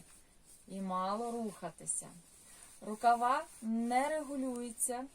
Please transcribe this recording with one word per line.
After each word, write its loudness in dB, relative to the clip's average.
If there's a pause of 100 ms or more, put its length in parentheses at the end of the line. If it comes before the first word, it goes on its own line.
(680)
і -6
мало 0
рухатися. -6 (720)
Рукава 4 (160)
не 4
регулюються -2